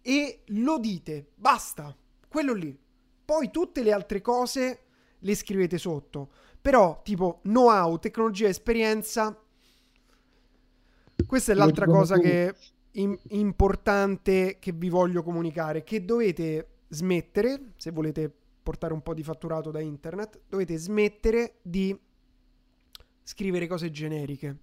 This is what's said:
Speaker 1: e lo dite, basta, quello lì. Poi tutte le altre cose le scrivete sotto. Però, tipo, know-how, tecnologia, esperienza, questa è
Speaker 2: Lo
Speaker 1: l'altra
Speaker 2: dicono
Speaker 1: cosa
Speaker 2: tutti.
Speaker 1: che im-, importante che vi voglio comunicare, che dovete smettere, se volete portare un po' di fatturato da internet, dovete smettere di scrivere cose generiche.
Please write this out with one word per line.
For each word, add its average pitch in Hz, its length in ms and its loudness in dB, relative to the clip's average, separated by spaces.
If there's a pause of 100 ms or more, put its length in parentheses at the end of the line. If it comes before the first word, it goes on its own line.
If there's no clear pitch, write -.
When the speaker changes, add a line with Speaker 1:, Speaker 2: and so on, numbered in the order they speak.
Speaker 1:
e 285 460 -2
lo 240 320 0
dite, 165 560 -6
basta, 196 600 0 (320)
quello 285 260 -2
lì. 156 240 -8 (460)
Poi 214 280 -2
tutte 320 320 -4
le 208 100 4
altre 202 260 -2
cose 247 600 -2 (400)
le 196 160 -2
scrivete 185 420 -2
sotto. 147 520 -8 (320)
Però, 214 420 6
tipo, 185 400 -2
know-how, 196 560 6
tecnologia, 220 500 0
esperienza, 220 880 -2 (1900)
questa 240 280 0
è - 20 6
Speaker 2:
Lo 202 80 6
Speaker 1:
l'altra 160 240 4
Speaker 2:
dicono 170 100 6
Speaker 1:
cosa 190 220 4
Speaker 2:
tutti. - 0 -
Speaker 1:
che 175 340 2 (380)
im-, 202 260 -4 (120)
importante 196 1300 0
che 185 120 -8
vi 170 180 -4
voglio 180 340 2
comunicare, 160 600 -4
che 214 200 -6
dovete 170 640 -2 (220)
smettere, 196 880 -2
se 160 140 -12
volete 156 400 -4 (300)
portare 160 320 -6
un 156 80 -8
po' 165 120 -8
di 156 100 -8
fatturato 156 480 -6
da 156 80 -6
internet, 165 680 -10
dovete 170 300 -4
smettere 208 840 0
di 190 360 -2 (1300)
scrivere 180 440 -4
cose 170 240 -6
generiche. 147 720 -8